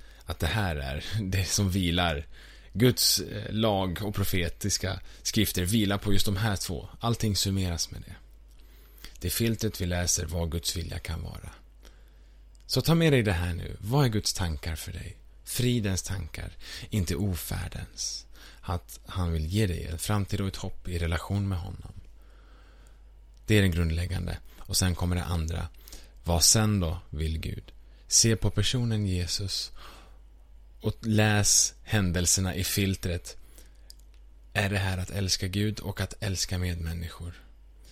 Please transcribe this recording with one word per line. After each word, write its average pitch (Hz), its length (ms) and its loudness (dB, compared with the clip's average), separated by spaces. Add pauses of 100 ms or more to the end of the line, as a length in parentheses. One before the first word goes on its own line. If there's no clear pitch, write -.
(240)
att - 140 -8
det 87 80 0
här 92 300 0
är 69 360 -6
<laughs> 107 80 -2
det 95 240 0
som 98 260 2
vilar. 87 560 2 (460)
Guds, - 480 4
eh, - 320 -8
lag 98 500 2
och 101 120 -4
profetiska 92 840 0 (220)
skrifter 92 420 2
vilar 101 340 2
på 104 140 2
just 98 140 10
de 101 100 2
här 104 200 2
två. 85 320 -6 (120)
Allting 110 360 0
summeras 95 540 0
med - 160 -12
det. - 80 -16 (1040)
Det 87 80 -4
är - 40 -2
filtret 113 480 0
vi 90 60 0
läser 87 400 0
vad 85 240 -2
Guds 82 260 -4
vilja 85 220 -6
kan 82 240 -6
vara. - 280 -12 (1160)
Så - 140 0
ta 160 140 6
med 165 180 6
dig 127 100 8
det 104 100 4
här 87 220 0
nu. 92 260 -8
Vad 131 240 4
är 127 40 6
Guds 107 260 0
tankar 80 420 -2
för - 160 -10
dig? - 240 -10 (280)
Fridens 110 580 0
tankar, 87 480 -6 (400)
inte 98 260 0
ofärdens. - 1080 -4 (340)
Att - 460 -6
han 87 260 -2
vill 80 140 0
ge 101 200 2
dig 82 200 -4
en 82 120 -6
framtid 98 420 0
och 98 80 0
ett - 80 -6
hopp - 320 -8
i 90 100 -2
relation 87 500 0
med 95 100 -2
honom. 92 340 -10 (1500)
Det 110 120 6
är 101 40 8
den 95 80 6
grundläggande. 87 680 0 (200)
Och - 180 -4
sen 90 180 2
kommer 87 220 0
det 87 80 -2
andra. 82 440 -2 (560)
Vad 85 200 4
sen 107 360 6
då 85 180 -2 (120)
vill 80 280 -2
Gud? - 340 -8 (360)
Se 113 280 6
på 104 140 2
personen 107 560 2
Jesus 90 680 -2 (1080)
och 107 200 -2
läs 107 840 4
händelserna 90 720 2
i 92 100 -2
filtret. 95 720 -2 (1160)
Är 101 180 0
det 101 80 0
här 95 200 -2
att 92 120 -6
älska 95 380 -2
Gud 101 320 -2
och - 200 -6
att 92 200 -4
älska 92 380 -2
medmänniskor? 85 760 -6 (580)